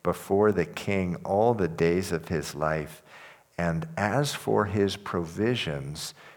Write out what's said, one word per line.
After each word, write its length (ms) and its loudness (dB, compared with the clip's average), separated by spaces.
before 480 2
the 140 2
king 600 -2
all 280 4
the 160 2
days 420 2
of 180 -4
his 260 -4
life. 480 -4
And 280 0
as 380 0
for 300 2
his 320 2
provisions, 1160 -2